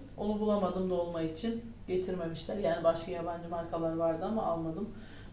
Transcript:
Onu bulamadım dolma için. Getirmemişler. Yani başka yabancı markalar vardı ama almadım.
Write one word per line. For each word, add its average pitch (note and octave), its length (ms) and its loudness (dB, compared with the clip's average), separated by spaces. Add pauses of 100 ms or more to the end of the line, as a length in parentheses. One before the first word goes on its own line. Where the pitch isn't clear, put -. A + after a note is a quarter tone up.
(180)
Onu G#3 220 0
bulamadım F#3 500 4
dolma E3+ 320 0
için. A3+ 520 -2 (140)
Getirmemişler. F3+ 720 -2
Yani E3 260 2
başka E3 280 4
yabancı E3+ 380 -4
markalar E3+ 460 0
vardı E3 300 2
ama A3 200 0
almadım. E3 440 -2 (440)